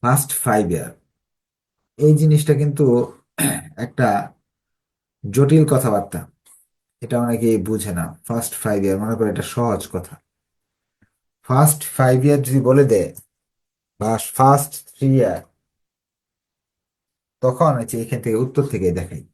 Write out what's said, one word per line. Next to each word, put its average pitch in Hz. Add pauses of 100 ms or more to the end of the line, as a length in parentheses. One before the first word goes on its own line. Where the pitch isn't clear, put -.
ফার্স্ট 131 (140)
ফাইভ 107 (100)
ইয়ার, - (1080)
এই 151
জিনিসটা 151
কিন্তু 147 (1000)
একটা 120 (1300)
জটিল 143
কথাবার্তা, 104 (840)
এটা 120
অনেকেই 113 (100)
বুঝে 104
না। 82 (220)
ফার্স্ট 117 (100)
ফাইভ 104
ইয়ার, 95
মনে 110
করে 110
এটা - (100)
সহজ 117 (120)
কথা, 90 (1300)
ফার্স্ট 147 (160)
ফাইভ 131
ইয়ার 143
যদি 131
বলে 135
দেয় 92 (920)
বা 107 (260)
ফার্স্ট 139 (180)
থ্রি - (100)
ইয়ার, 101 (2000)
তখন 127
হচ্ছে 117
এখান 113
থেকে 110
উত্তর 135
থেকে 95 (120)
দেখাই। 87 (120)